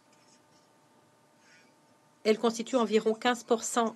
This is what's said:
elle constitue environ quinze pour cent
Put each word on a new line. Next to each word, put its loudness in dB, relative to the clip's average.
elle 4
constitue -2
environ 2
quinze -2
pour 0
cent -2